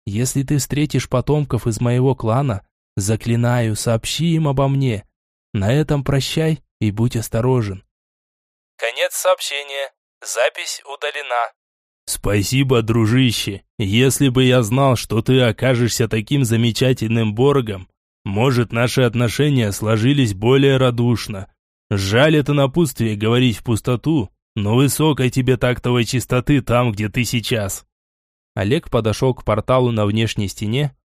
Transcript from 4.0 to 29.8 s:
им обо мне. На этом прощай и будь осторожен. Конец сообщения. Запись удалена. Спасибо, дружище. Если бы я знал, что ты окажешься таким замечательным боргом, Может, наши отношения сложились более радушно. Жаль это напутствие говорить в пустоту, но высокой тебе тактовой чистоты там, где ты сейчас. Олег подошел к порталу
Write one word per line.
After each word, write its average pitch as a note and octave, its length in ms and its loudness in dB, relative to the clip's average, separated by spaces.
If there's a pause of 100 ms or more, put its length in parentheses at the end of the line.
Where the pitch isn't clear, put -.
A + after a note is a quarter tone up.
им D#3+ 120 0
обо C#3 200 2
мне. C3+ 360 0 (480)
На G#2 220 0
этом D3 300 0
прощай D3+ 560 0 (200)
и G#2+ 120 0
будь A2+ 240 0
осторожен. A2+ 680 -2 (920)
Конец C3+ 360 -2
сообщения. C#3+ 760 -2 (300)
Запись C#3 640 -4
удалена. C#3 680 -6 (520)
Спасибо, A#2+ 760 0
дружище. A2+ 840 0 (140)
Если A#2+ 500 2
бы B2+ 160 2
я B2+ 200 4
знал, B2+ 340 2
что A2 240 -4
ты C3 180 2
окажешься A#2+ 680 0
таким A#2+ 340 -2
замечательным A2+ 920 0
боргом, A2+ 540 0 (380)
Может, A#2 460 2
наши A#2+ 300 0
отношения A#2+ 680 2
сложились A2+ 640 0
более C3+ 440 4
радушно. A#2+ 680 -2 (420)
Жаль G#2+ 460 2
это D3 180 0
напутствие C3+ 640 0
говорить A#2 420 2
в - 60 -16
пустоту, B2 640 -2 (260)
но G#2 200 0
высокой C3+ 540 2
тебе B2+ 280 0
тактовой B2 480 0
чистоты B2+ 560 0
там, A#2+ 300 0
где G#2 180 -4
ты B2 140 -2
сейчас. G#2+ 640 -4 (680)
Олег G#2+ 340 -2
подошел A#2+ 440 0
к - 120 -12
порталу A#2+ 460 0